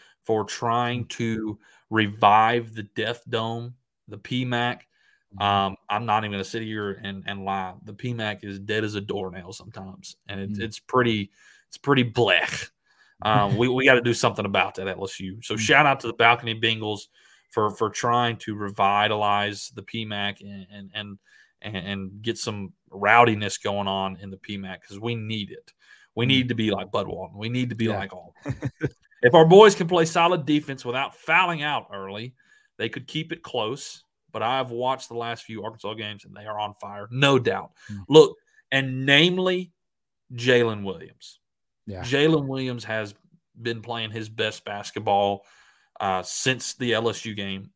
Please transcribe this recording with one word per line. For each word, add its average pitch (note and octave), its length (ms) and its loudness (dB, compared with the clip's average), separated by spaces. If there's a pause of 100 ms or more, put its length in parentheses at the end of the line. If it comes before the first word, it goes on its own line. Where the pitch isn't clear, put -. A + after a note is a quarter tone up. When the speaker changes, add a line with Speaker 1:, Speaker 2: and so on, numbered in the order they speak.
(260)
Speaker 1:
for A2 180 0
trying A#2+ 640 -2
Speaker 2:
Mm. - 40 -20
Speaker 1:
to A2 500 -6 (300)
revive A2 840 4
the A2 80 -10
Death A2 440 -6
Dome, A#2 460 -6 (340)
the G#2+ 120 -16
P B2+ 260 -6
mac. A#2+ 400 -2 (480)
Speaker 2:
Mm-hmm. G2 80 -8
Speaker 1:
Um, G2 340 2 (140)
I'm G#2+ 160 -4
not A2 180 0
even G#2 100 -6
gonna G2 100 -4
sit A2+ 180 -8
here G#2+ 420 -8
and, G2 220 -10
and G2 200 -10
lie. F#2+ 280 -4 (100)
The G#2+ 100 -16
P B2 200 -8
mac G#2+ 300 -6
is G2 160 -10
dead G#2 240 -2
as G#2 100 -4
a G2+ 80 -4
doornail F#2+ 520 -10
sometimes, F#2+ 640 -18 (120)
and G2 100 -10
it's, G2+ 200 -6
Speaker 2:
Mm. - 20 -6
Speaker 1:
it's A2+ 160 -8
pretty, A#2 540 0 (360)
it's - 100 -18
pretty C#3 260 2
blech. G#2+ 640 2 (540)
Um, G2+ 340 2
Speaker 2:
<laughs> - 0 -
Speaker 1:
we, A#2+ 100 4
we C3 180 0
gotta B2+ 160 8
do A#2+ 120 2
something G#2+ 320 0
about G2 300 0
that, F#2+ 120 -6
L F#2 160 -6
S - 160 -10
U. F#2+ 220 -10
So G#2+ 140 -6
Speaker 2:
Mm. G#2+ 40 -4
Speaker 1:
shout C#3+ 280 6
out C3+ 140 2
to A#2+ 60 -8
the A2+ 60 -6
Balcony A#2 400 4
Bengals A2 540 -4 (420)
for, G#2+ 220 0
for G#2 180 -2
trying A#2+ 460 0
to - 200 -10
revitalize G#2 1200 0
the G#2 80 -14
P A2+ 220 -10
mac G2+ 380 -6
and, G2+ 280 -16
and, G2+ 240 -20
and, G2+ 240 -12 (440)
and, G#2 160 -12
and G2 440 -8
get A2 160 -6
some G2+ 360 -8 (160)
rowdiness G#2+ 680 4
going G2+ 300 -4
on F#2+ 300 -4
in F#2+ 140 -14
the F#2+ 60 -14
P G2+ 200 -12
mac F#2 280 -14
'cause G2 140 -16
we A#2 160 -4
need G#2+ 360 -8
it. - 200 -20 (440)
We A#2 100 0
Speaker 2:
Mm. C3 40 0
Speaker 1:
need C3 200 4
to A#2 60 0
be A2 160 0
like F#2+ 200 -6
Bud G2+ 160 -2
Walton. F#2 300 -12
We G#2+ 120 -10
need B2 200 -4
to A2+ 60 -8
be A2+ 100 -4
Speaker 2:
Yeah. G#2+ 120 -2
Speaker 1:
like G2 160 -8
Auburn. - 580 -12 (100)
<laughs> D#3 100 -4 (320)
If B2 100 8
our D#3+ 120 12
boys G3 300 12
can F3+ 120 -4
play E3+ 180 2
solid E3+ 400 2
defense D3 400 -4
without B2+ 300 -4
fouling E3+ 480 0
out C#3+ 280 -4
early, G2+ 440 -10 (420)
they A#2 100 -4
could B2+ 200 -10
keep D#3+ 240 -8
it - 100 -10
close. A#2 640 -8 (280)
But A2 120 -6
I've B2+ 260 -2
watched B2+ 400 -4
the A#2 60 -14
last A#2 300 -8
few A2 180 -12
Arkansas A2 320 -10
games, G#2 300 -12
and G2 100 -20
they G#2 100 -20
are G#2+ 140 -8
on G#2 160 -6
fire, G2+ 340 -14
no C3+ 300 4
doubt. G2+ 320 -2 (200)
Speaker 2:
Mm. G2+ 180 -12
Speaker 1:
Look, D3 280 10 (340)
and C3+ 360 -2
namely, F3+ 640 4 (640)
Jalen A#2 480 2
Williams. F2 560 -12 (480)
Speaker 2:
Yeah. F#2+ 160 -10
Speaker 1:
Jalen C#3+ 420 2
Williams C3 380 -6
has G#2+ 320 -8 (440)
been A#2 220 -6
playing A2+ 300 -8
his A2 180 -10
best A2 360 -4
basketball, G2+ 800 -2 (540)
uh, F#2 220 0
since - 540 -4
the A#2+ 180 -2
L A2+ 160 2
S - 160 -6
U A2+ 80 -8
game. G2 420 -10